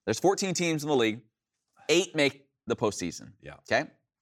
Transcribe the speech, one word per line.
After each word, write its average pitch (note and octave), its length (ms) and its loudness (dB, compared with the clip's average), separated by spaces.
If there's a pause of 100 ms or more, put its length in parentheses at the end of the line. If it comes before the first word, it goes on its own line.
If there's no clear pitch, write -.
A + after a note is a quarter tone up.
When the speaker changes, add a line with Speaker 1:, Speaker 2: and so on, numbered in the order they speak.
Speaker 1:
There's A2 140 -2
fourteen F#3+ 340 0
teams D#3+ 300 -2
in D3 60 -6
the D3 60 2
league. A2+ 260 2 (680)
Eight F3 260 2
make C#3+ 300 0 (220)
the A#2 80 -2
postseason. F#2 560 -4 (100)
Speaker 2:
Yeah. C#2+ 120 -18 (160)
Speaker 1:
Okay? C3 200 0 (320)